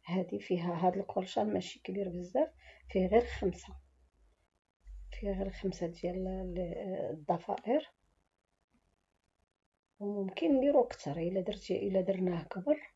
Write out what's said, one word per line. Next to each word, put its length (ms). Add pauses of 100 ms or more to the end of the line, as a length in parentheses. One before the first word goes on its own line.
هادي 340
فيها 480
هاد 100
الكول 300
شال 260
ماشي 300
كبير 260
بزاف، 400 (400)
فيه 180
غير 180
خمسة، 500 (1400)
فيه 200
غير 180
خمسة 380
ديال 400
ال-، 840
الضفائر، 800 (2000)
وممكن 560
نديرو 320
كتر 300
الا 240
درتي، 460
الا 140
درناه 420
كبر 520